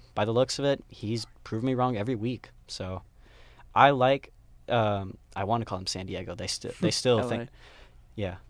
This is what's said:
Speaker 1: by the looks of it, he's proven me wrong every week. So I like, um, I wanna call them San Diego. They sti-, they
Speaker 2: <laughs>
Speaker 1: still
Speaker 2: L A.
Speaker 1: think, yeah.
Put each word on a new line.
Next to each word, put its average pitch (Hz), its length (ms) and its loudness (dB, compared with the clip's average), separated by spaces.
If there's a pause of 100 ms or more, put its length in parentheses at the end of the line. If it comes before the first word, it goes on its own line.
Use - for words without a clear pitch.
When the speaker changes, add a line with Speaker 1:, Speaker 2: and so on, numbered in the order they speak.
(160)
Speaker 1:
by 104 100 2
the 113 60 2
looks 127 280 2
of 139 60 -2
it, 139 220 0
he's 110 380 -6 (180)
proven 113 240 -6
me 131 60 0
wrong 123 240 0
every 110 180 -2
week. 113 340 -6 (180)
So 92 340 -8 (760)
I 135 140 10
like, 135 400 2 (360)
um, 104 500 0 (180)
I 95 100 -4
wanna 113 200 0
call 98 120 -6
them 92 100 -10
San 95 200 -6
Diego. 90 280 -8
They 92 120 -8
sti-, - 240 -8 (100)
they - 100 2
Speaker 2:
<laughs> - 100 -2
Speaker 1:
still 123 180 4
Speaker 2:
L 113 80 0
A. - 20 -2
Speaker 1:
think, 117 200 -6 (640)
yeah. 95 200 -6 (140)